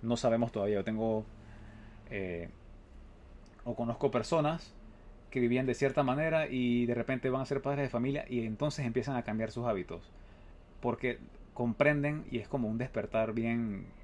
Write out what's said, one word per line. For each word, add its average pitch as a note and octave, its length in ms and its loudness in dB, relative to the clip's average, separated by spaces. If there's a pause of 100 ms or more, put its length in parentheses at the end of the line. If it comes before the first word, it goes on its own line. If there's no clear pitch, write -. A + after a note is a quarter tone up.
No A#2 140 2
sabemos A#2 380 2
todavía. G#2 220 2
Yo G2 100 0
tengo, A2 400 0 (840)
eh, F2+ 380 -4 (1160)
o A#2 100 -4
conozco A#2 360 2
personas D3+ 640 2 (560)
que C3 100 -2
vivían B2 280 4
de B2 80 2
cierta C#3 260 2
manera D3+ 460 2
y A#2+ 400 2
de A#2+ 80 2
repente B2 340 0
van C3 140 0
a - 20 -4
ser C3+ 160 0
padres C#3 220 0
de C3 60 0
familia C3 380 0
y A#2+ 200 -2
entonces C#3+ 360 -2
empiezan B2 320 0
a B2 60 0
cambiar A2 300 -2
sus A#2+ 160 -2
hábitos. F2+ 420 -2 (720)
Porque A#2+ 380 0 (340)
comprenden D3 800 4
y A#2+ 80 0
es G#2 80 -8
como B2 200 0
un A2 120 -2
despertar A2 540 0
bien A#2 520 0 (180)